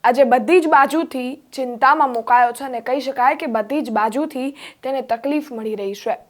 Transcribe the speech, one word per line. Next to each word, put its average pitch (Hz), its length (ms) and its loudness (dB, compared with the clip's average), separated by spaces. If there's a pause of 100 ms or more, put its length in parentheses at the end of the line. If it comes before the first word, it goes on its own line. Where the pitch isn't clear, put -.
આજે 247 200 4
બધી 247 360 4
જ 320 80 2
બાજુથી 285 760 0 (100)
ચિંતામાં 262 560 2
મુકાયો 240 420 2
છે 254 120 -12
અને 254 160 -8
કહી 254 200 -2
શકાય 262 360 0
કે 320 100 -8
બધી 226 360 -2
જ 233 100 -8
બાજુથી 262 640 -4 (280)
તેને 262 180 -4
તકલીફ 269 500 -4
મળી 220 240 -8
રહી 202 180 -6
છે. - 240 -6 (120)